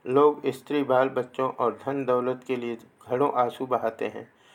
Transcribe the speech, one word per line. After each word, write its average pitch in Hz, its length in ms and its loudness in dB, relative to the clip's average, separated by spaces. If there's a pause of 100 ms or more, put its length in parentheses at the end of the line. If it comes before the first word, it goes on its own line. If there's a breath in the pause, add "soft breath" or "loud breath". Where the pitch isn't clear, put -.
लोग 143 400 4
स्त्री, 139 360 -2
बाल 131 260 4
बच्चों 127 420 -2
और 120 360 -2
धन 135 180 -4
दौलत 123 420 0
के 131 100 -2
लिए 117 220 -6 (300)
घड़ों 131 240 0
आंसू 123 340 -2
बहाते 113 420 -2
हैं, 110 240 -12 (220 soft breath)